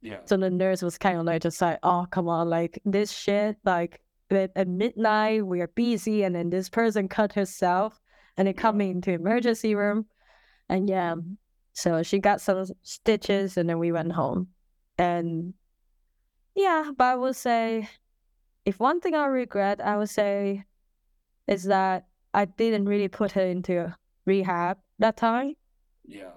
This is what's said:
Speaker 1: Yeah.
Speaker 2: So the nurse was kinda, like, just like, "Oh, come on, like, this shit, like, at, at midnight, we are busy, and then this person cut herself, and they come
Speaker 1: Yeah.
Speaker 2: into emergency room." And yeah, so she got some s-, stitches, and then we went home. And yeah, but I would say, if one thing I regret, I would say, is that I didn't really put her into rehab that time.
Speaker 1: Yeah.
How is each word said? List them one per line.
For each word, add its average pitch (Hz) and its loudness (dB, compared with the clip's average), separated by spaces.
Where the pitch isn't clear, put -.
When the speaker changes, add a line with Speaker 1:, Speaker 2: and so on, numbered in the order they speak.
Speaker 1:
Yeah. - -12
Speaker 2:
So 202 4
the 190 2
nurse 185 0
was 175 -4
kinda, 175 0
like, 165 0
just 170 -2
like, 170 0
"Oh, 180 2
come 170 -2
on, 170 0
like, 170 -2
this 202 0
shit, 208 0
like, 175 0
at, 190 2
at 196 0
midnight, 214 2
we 180 -2
are 170 -4
busy, 220 0
and 180 0
then 170 -2
this 185 -2
person 214 2
cut 208 0
herself, 190 0
and 190 4
they 190 0
come 208 2
Speaker 1:
Yeah. - -
Speaker 2:
into 185 -2
emergency 220 0
room." 208 0
And 190 0
yeah, 180 0
so 165 0
she 196 0
got 202 2
some 190 0
s-, 190 -6
stitches, 196 -2
and 170 2
then 165 0
we 170 0
went 165 -2
home. 165 -2
And 175 -2
yeah, 330 2
but 247 4
I 254 2
would 254 -2
say, 226 -2
if 196 -2
one 294 2
thing 330 -2
I 294 2
regret, 208 0
I 208 0
would 208 -2
say, 202 -2
is 190 0
that 190 2
I 202 2
didn't 208 0
really 202 2
put 196 -2
her 196 2
into 175 -2
rehab 185 0
that 220 2
time. 247 0
Speaker 1:
Yeah. 190 -18